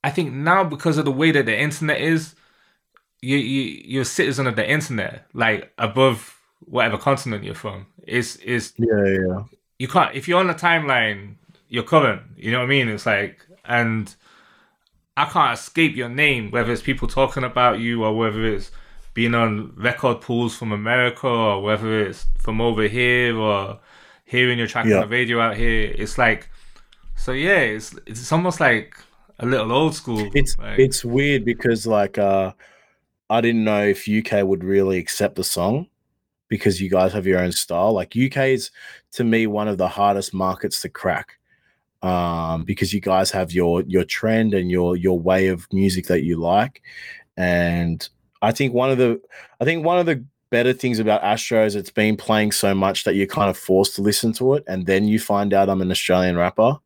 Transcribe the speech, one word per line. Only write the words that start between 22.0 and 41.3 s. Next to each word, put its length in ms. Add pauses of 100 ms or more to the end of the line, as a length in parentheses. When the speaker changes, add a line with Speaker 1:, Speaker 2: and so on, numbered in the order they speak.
Speaker 1:
it's 180 (140)
from 200
over 280
here 500
or 420 (460)
hearing 320
your 100
track 200
Speaker 2:
Yeah. 80
Speaker 1:
on 60
the 60
radio 320
out 180
here. 380
It's 220
like, 320 (680)
so 180
yeah, 260
it's, 340 (140)
it's 240
almost 280
like 380 (420)
a 60
little 260
old 240
school, 380
Speaker 2:
It's, 240
Speaker 1:
like 220
Speaker 2:
it's 260
weird 400
because, 420
like, 300
uh, 360 (760)
I 120
didn't 220
know 220
if 220
U 140
K 220
would 200
really 340
accept 380
the 80
song 440 (600)
because 340
you 80
guys 240
have 120
your 140
own 120
style. 420
Like, 220
U 140
K 240
is, 180 (420)
to 100
me, 240
one 200
of 100
the 100
hardest 460
markets 480
to 80
crack, 480 (640)